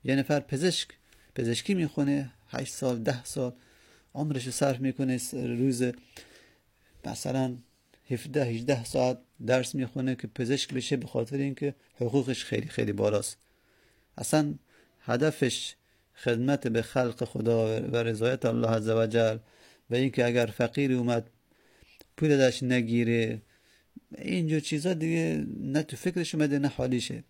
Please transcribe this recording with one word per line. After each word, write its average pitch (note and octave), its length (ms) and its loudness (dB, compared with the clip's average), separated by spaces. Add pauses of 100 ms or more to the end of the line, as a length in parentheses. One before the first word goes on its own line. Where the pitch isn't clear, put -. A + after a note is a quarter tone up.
یه C3 120 2
نفر C#3 240 2
پزشک، E3 500 -2 (460)
پزشکی A#2 380 0
می‌خونه، C#3+ 580 0 (160)
هشت C3 260 -6
سال، B2 300 -2
ده B2 200 -2
سال B2 300 -4 (600)
عمرش C3+ 300 -4
رو B2+ 60 -6
صرف C3+ 280 0
می‌کنه، C3 380 -2
س-، - 160 -8
روز B2 500 0 (1200)
مثلاً B2+ 520 -4 (520)
هفده، C3+ 340 -2
هجده A#2+ 400 0
ساعت B2+ 340 0 (280)
درس B2+ 300 2
می‌خونه B2+ 400 -2
که B2 120 -10
پزشک C3 460 -2
بشه، C3 240 -2
به A#2+ 100 -6
خاطر A#2+ 300 -4
اینکه C#3 380 -2 (200)
حقوقش B2 480 0
خیلی، - 240 -4
خیلی G#2+ 240 -2
بالاست. G#2 460 0 (800)
اصلاً D3+ 360 0 (480)
هدفش C3 760 0 (400)
خدمت B2+ 520 0
به A2+ 140 2
خلق B2 420 -2
خدا A2+ 680 0
و A#2+ 40 -2
رضایت A#2 500 0
الله A#2 220 2
عز A2 220 2
و A2+ 180 4
جل A2+ 300 4 (520)
و A#2+ 60 0
اینکه B2+ 300 2
اگر A#2+ 200 4
فقیر B2+ 480 0
اومد A#2+ 360 0 (880)
پول D#3 140 4
ازش C3 320 4
نگیره، A#2 800 2 (760)
اینجور D#3+ 420 0
چیزا D#3 340 -2
دیگه D#3+ 520 0 (140)
نه C#3 240 -2
تو - 140 -10
فکرش F3 380 -2
اومده C#3+ 240 2
نه C#3 80 2
حالیشه. B2+ 640 -2